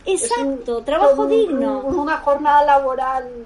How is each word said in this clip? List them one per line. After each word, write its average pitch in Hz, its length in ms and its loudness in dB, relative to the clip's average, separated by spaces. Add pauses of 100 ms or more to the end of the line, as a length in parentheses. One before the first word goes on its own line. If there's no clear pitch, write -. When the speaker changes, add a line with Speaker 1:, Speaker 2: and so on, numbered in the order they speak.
Speaker 1:
Exacto, 277 680 -4
Speaker 2:
Es 233 60 -4
un, 226 60 -12
Speaker 1:
trabajo 277 360 2
Speaker 2:
un, 277 80 0
Speaker 1:
digno. 269 500 0
Speaker 2:
un, 269 200 -4
una 294 180 -2
jornada 285 480 2
laboral 262 640 0 (160)